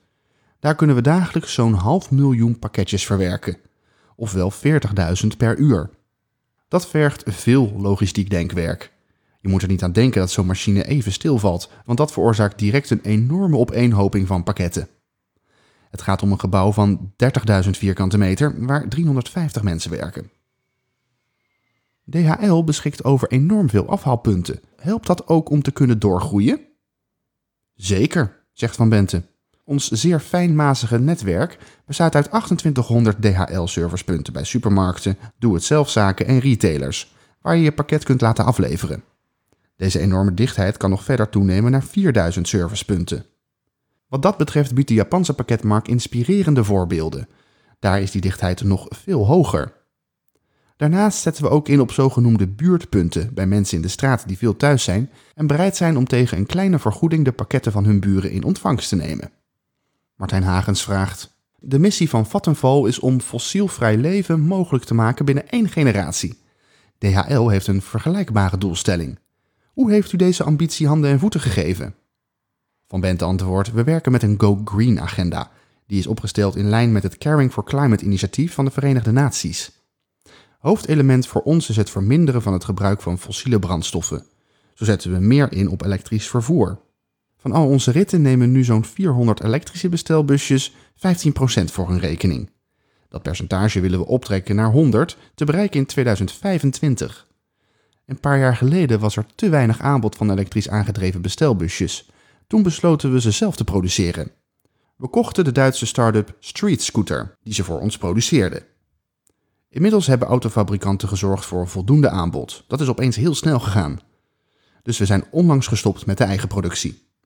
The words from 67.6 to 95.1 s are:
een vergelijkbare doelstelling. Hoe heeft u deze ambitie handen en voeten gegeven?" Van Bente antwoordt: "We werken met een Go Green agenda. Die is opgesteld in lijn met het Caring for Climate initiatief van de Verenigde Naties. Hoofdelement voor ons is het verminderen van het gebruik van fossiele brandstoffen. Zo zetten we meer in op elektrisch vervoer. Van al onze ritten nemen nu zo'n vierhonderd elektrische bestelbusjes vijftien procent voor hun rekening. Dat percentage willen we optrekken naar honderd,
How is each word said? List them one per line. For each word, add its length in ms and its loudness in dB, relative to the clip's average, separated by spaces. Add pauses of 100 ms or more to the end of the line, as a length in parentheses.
een 160 0
vergelijkbare 760 -2
doelstelling. 600 -4 (540)
Hoe 180 0
heeft 220 2
u 40 -2
deze 280 2
ambitie 420 0
handen 240 4
en 80 4
voeten 220 0
gegeven?" 540 -2 (920)
Van 140 -6
Bente 240 -2
antwoordt: 480 -2
"We 120 0
werken 280 0
met 100 2
een 180 2
Go 240 4
Green 360 0
agenda. 500 -4 (360)
Die 120 -4
is 80 -2
opgesteld 500 -2
in 120 0
lijn 240 2
met 100 2
het 160 -6
Caring 340 2
for 120 -6
Climate 400 0
initiatief 500 -2
van 100 -2
de 60 -2
Verenigde 400 0
Naties. 640 -2 (840)
Hoofdelement 680 2
voor 160 -2
ons 260 0
is 80 -2
het 140 0
verminderen 520 2
van 100 -2
het 120 -2
gebruik 360 -2
van 180 -4
fossiele 400 -2
brandstoffen. 640 -4 (500)
Zo 100 -8
zetten 280 0
we 60 0
meer 340 4
in 160 0
op 160 -6
elektrisch 440 -4
vervoer. 520 0 (560)
Van 160 -4
al 140 4
onze 240 2
ritten 320 2
nemen 300 4
nu 120 4
zo'n 200 2
vierhonderd 580 0
elektrische 460 -4
bestelbusjes 840 0 (200)
vijftien 380 0
procent 380 0
voor 180 -6
hun 100 0
rekening. 520 -2 (580)
Dat 140 -14
percentage 580 -2
willen 180 0
we 80 -4
optrekken 500 -2
naar 140 2
honderd, 460 2 (180)